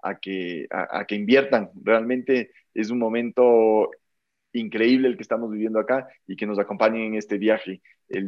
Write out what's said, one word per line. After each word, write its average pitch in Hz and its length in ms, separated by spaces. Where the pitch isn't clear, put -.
a 95 160
que, 90 520
a, - 300
a 101 40
que 104 120
inviertan. 117 520
Realmente 120 720
es 107 180
un 123 80
momento 113 920
increíble 120 540
el 117 80
que 101 60
estamos 113 280
viviendo 110 280
acá 127 300
y 95 80
que 107 120
nos 104 120
acompañen 110 440
en 110 140
este 104 200
viaje, 101 460
el 95 180